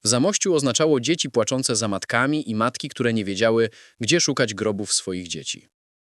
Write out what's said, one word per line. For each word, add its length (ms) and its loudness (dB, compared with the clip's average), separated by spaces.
w 40 -4
Zamościu 480 2
oznaczało 440 2
dzieci 300 -2
płaczące 460 0
za 120 0
matkami 600 0
i 60 -4
matki, 340 -2
które 240 0
nie 120 0
wiedziały, 440 2
gdzie 220 2
szukać 320 0
grobów 400 -2
swoich 340 -4
dzieci. 400 -10